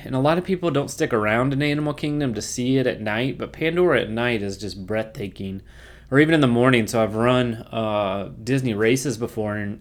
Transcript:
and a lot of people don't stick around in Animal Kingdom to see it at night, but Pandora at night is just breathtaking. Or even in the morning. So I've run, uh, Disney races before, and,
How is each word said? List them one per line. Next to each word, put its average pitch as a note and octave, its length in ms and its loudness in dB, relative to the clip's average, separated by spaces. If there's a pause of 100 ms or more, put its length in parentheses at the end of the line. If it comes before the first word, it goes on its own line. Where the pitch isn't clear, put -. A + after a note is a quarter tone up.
and C3 100 -6
a C3 40 0
lot D3+ 200 2
of F3+ 60 -2
people F3 260 -2
don't C#3 200 0
stick - 220 -2
around A#2 400 2
in C3+ 80 0
Animal D3 320 0
Kingdom D3 400 -2
to G2+ 80 -6
see B2+ 380 0
it B2+ 80 2
at A2 160 -2
night, A2 340 -2
but A2 160 -8
Pandora E3 480 2
at G#2 100 -2
night A#2 300 0
is G2 160 -6
just F#2+ 300 -10
breathtaking. G2+ 760 -6 (520)
Or C3+ 60 6
even D#3 160 6
in D#3 60 4
the C3+ 80 6
morning. A#2+ 400 4
So A2+ 120 0
I've G#2+ 140 0
run, A#2+ 400 2
uh, G#2 760 -4 (120)
Disney B2+ 320 -2
races A#2 420 2
before, A2 380 -4
and, G#2 260 -6